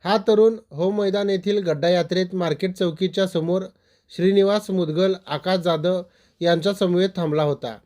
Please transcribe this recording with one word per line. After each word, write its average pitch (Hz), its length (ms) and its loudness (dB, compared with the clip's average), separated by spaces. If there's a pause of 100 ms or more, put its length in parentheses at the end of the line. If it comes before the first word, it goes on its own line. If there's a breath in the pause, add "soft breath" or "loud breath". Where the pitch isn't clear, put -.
हा 202 140 0
तरुण 220 380 4 (160)
होम 190 300 -2
मैदान 202 280 0
येथील 196 340 0
गड्डा 160 260 0
यात्रेत 180 440 0
मार्केट 180 420 -2
चौकीच्या 185 520 -2
समोर 175 340 -2 (540)
श्रीनिवास 196 540 2
मुदगल, 185 440 0 (140)
आकाश 180 320 -2
जाधव 175 420 0 (380 soft breath)
यांच्या 170 340 2
समवेत 185 420 2
थांबला 156 280 0
होता. 123 420 -4